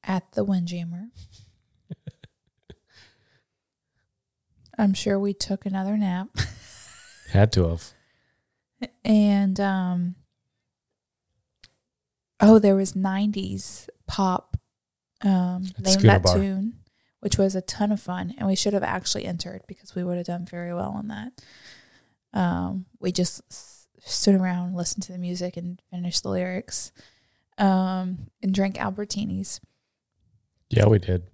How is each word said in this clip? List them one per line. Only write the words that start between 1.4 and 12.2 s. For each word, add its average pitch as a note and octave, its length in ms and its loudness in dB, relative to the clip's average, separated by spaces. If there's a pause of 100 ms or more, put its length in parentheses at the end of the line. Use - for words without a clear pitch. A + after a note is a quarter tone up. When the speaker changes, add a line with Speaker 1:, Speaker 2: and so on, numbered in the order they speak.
Speaker 1:
I'm G3+ 160 2
sure G3 260 0
we G3+ 140 -2
took G3 320 -6
another F#3+ 320 -4
nap. F#3+ 320 -2 (500)
<laughs> - 520 -20
Speaker 2:
Had G#2 220 6
to F2+ 160 4
have. E2 240 -6 (1080)
Speaker 1:
And, G3+ 560 4
um, F3+ 560 -2 (2250)